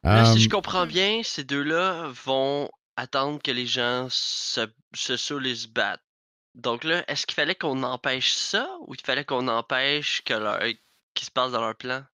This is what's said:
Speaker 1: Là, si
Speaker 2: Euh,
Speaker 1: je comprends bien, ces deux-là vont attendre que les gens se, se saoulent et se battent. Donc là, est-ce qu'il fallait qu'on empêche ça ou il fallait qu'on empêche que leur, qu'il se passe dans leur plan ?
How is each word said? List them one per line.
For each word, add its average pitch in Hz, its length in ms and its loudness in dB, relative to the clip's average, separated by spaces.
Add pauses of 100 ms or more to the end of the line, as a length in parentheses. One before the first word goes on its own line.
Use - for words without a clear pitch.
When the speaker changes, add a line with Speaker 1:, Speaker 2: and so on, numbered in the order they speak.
Speaker 1:
Là, 110 220 8
si 113 120 10
Speaker 2:
Euh, 110 40 8
Speaker 1:
je 110 80 6
comprends 170 360 0
bien, 196 380 0
ces - 200 -6
deux-là 160 680 -2 (160)
vont 135 440 0 (260)
attendre 139 460 -2
que 139 100 -2
les 123 160 -2
gens 123 420 0
se, - 520 -4 (320)
se - 240 -4
saoulent 139 300 -4
et 123 80 -2
se 113 120 -12
battent. 107 340 -2 (540)
Donc 120 280 -4
là, 165 260 0
est-ce 143 160 -4
qu'il - 100 -8
fallait 160 200 0
qu'on 131 280 -2
empêche 127 500 -2
ça 240 340 -2 (200)
ou 131 80 -14
il - 60 -16
fallait 131 240 -2
qu'on 127 220 0
empêche 135 800 0
que 131 80 -2
leur, 107 260 0 (540)
qu'il - 120 -4
se - 60 -14
passe 127 200 0
dans 117 100 0
leur 110 140 -4
plan ? 131 280 -6 (100)